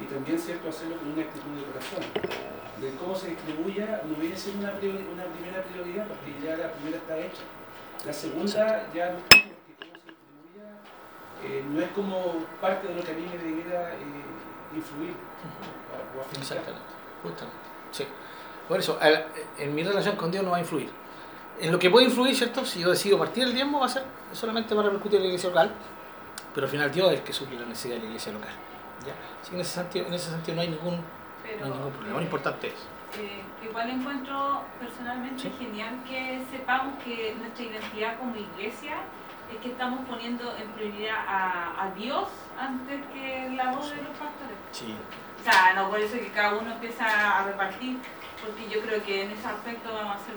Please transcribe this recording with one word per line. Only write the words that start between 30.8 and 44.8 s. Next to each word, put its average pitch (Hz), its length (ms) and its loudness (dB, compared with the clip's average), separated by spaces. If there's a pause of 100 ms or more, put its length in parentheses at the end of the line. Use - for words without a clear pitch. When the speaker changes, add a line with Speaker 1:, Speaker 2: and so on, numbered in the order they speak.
Speaker 3:
Pero, - 160 -6
Speaker 2:
no 208 60 -4
hay 185 60 0
ningún 143 220 -2
problema. - 200 -6
Lo 151 60 0
Speaker 3:
eh, 170 40 2
Speaker 2:
importante - 440 0
es - 60 -4 (460)
Speaker 3:
eh, 202 220 -6 (260)
igual 233 220 -2
encuentro 269 720 0 (180)
personalmente 247 600 -6
Speaker 2:
¿Sí? - 180 -4
Speaker 3:
genial 220 360 -4 (120)
que 262 440 -4
sepamos 262 520 0
que 226 360 -2
nuestra 226 260 -6
identidad 220 540 -2
como 240 160 -2
iglesia 226 640 -6 (540)
es 226 100 -8
que 247 80 -4
estamos 254 380 -2
poniendo 240 500 -4
en 214 160 -6
prioridad 214 440 -2 (100)
a, 185 580 0
a 190 100 -2
Dios 277 320 -2 (320)
antes 262 420 -4 (120)
que 262 440 -4
la 254 140 2
voz 294 160 -2
Speaker 2:
Sí. 294 80 -6
Speaker 3:
de 285 80 -6
los 294 80 -8
pastores. - 460 -8 (140)
Speaker 2:
Sí. 110 240 -6 (440)